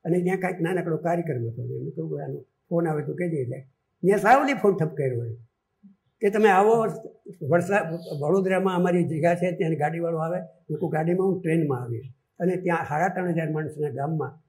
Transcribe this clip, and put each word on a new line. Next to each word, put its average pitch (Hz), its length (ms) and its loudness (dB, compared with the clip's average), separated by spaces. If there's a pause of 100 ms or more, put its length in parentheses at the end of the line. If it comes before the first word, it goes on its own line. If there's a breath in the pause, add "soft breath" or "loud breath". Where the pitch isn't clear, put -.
અને 175 160 2
ત્યાં 180 160 0
કાંઈક 180 240 -4
નાનકડો 165 360 -2
કાર્યક્રમ 160 500 -2
હતો. 117 160 -8
મેં 127 280 -8
કહ્યું, 156 320 -8
"આનો 143 220 -10 (240)
ફોન 170 180 0
આવે 151 160 -2
તો 147 100 -6
કહેજે." 170 220 -4
એટલે 131 240 -6 (420)
ત્યાં 196 180 4
સાવલી 277 340 6
ફોન 202 240 2
ઠપકાર્યો 139 420 -2
હોય 113 160 -6 (840)
કે, 202 100 4
"તમે 214 200 6
આવો, 220 360 6 (560)
વડસા-, 175 480 2 (300)
વડોદરામાં 185 560 2
અમારી 180 280 4
જગ્યા 160 320 2
છે, 175 160 0
ત્યાં 170 220 -2
ગાડીવાળો 165 440 -2
આવે." 165 220 -4
હું - 380 -10
કહું, 160 140 -4
"ગાડીમાં, 175 360 0
હું 175 140 0
ટ્રેનમાં 156 420 0
આવીશ." 117 300 -8 (260)
અને 180 160 0
ત્યાં 170 320 -2
સાડા 160 200 0
ત્રણ 185 220 -2
હજાર 160 200 -2
માણસના 151 400 -4
ગામમાં 139 580 -6